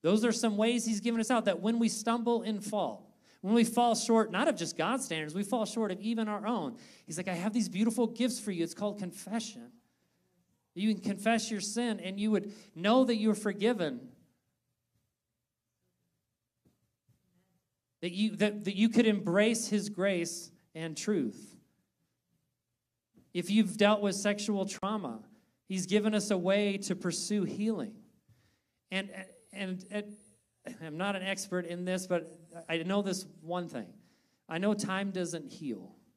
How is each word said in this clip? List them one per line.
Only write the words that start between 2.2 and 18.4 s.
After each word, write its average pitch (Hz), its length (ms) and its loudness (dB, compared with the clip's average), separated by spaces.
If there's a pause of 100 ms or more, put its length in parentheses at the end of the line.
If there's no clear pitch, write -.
and 214 200 -4
fall, 143 540 -4 (240)
when 196 140 2
we 233 100 8
fall 233 300 4
short, 226 360 4
not 220 180 2
of 254 60 2
just 170 220 -6
God's 233 300 0
standards, 156 280 -4
we 196 80 -2
fall 220 220 0
short 214 260 -2
of 208 80 -4
even 220 300 -2
our 202 180 -4
own. 226 300 -2 (300)
He's 160 100 -8
like, 180 100 -6
"I 190 60 -2
have 190 220 -2
these 220 160 0
beautiful 226 360 2
gifts 240 320 -2
for 208 140 -6
you." 165 120 -2
It's 165 100 -6
called 208 240 -4
confession. 208 760 -8 (1000)
You 214 180 2
can 185 100 -2
confess 220 480 0
your 202 120 -4
sin 233 380 -2
and 190 200 -6
you 214 120 2
would 208 200 2 (220)
know 220 300 6
that 233 120 2
you're 208 180 4
forgiven. 196 800 0 (4000)
That 180 120 -4
you, 208 240 0
that, 208 280 0